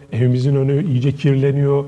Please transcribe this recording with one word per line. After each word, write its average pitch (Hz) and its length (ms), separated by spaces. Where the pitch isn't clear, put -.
evimizin 127 440
önü 139 320
iyice 131 280
kirleniyor, 139 720